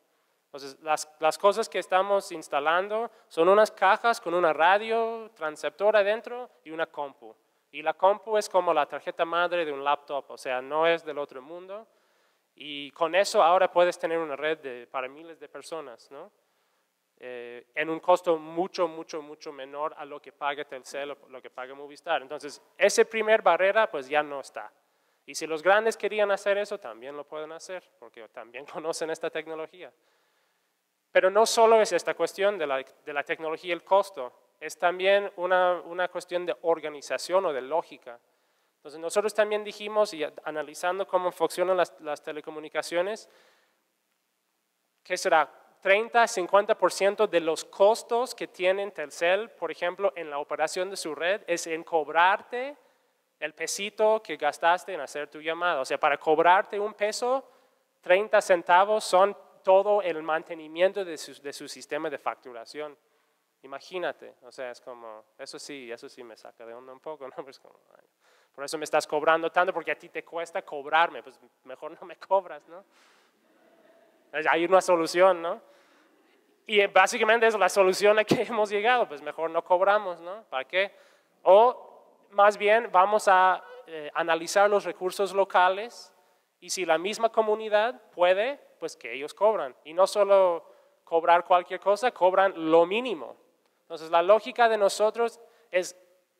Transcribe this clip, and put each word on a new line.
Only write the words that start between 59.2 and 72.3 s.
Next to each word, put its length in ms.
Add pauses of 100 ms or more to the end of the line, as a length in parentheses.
todo 380
el 220
mantenimiento 800
de 140
su, 240
de 100
su 160
sistema 400
de 100
facturación. 800 (680)
Imagínate, 760
o 100
sea, 180
es 100
como, 440 (120)
eso 220
sí, 320
eso 180
sí 140
me 140
saca 280
de 80
onda 200
un 80
poco, 260
¿no? 80
<laughs> 100
Pues 140
como, 160 (240)
"Ay, 60 (500)
por 100
eso 140
me 60
estás 220
cobrando 440
tanto, 220
porque 180
a 80
ti 100
te 160
cuesta 380
cobrarme", 600
pues 160 (260)
mejor 260 (100)
no 60
me 100
cobras, 520